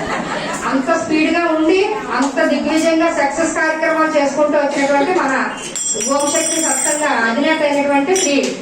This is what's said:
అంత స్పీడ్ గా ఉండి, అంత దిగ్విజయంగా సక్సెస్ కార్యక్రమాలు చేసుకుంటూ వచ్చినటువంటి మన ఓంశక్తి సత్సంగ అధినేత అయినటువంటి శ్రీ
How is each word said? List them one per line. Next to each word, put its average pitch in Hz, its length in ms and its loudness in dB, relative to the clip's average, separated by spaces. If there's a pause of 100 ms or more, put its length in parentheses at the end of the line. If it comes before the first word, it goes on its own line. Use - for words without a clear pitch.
(680)
అంత 277 360 0
స్పీడ్ 311 340 2
గా 339 80 0
ఉండి, 330 400 2
అంత 330 580 -2
దిగ్విజయంగా 320 680 2
సక్సెస్ 294 440 0
కార్యక్రమాలు 320 680 0
చేసుకుంటూ 294 340 2
వచ్చినటువంటి 277 540 0
మన 269 380 0 (640)
ఓంశక్తి 311 480 0
సత్సంగ 302 460 0
అధినేత 285 540 0
అయినటువంటి 285 540 2
శ్రీ 277 460 0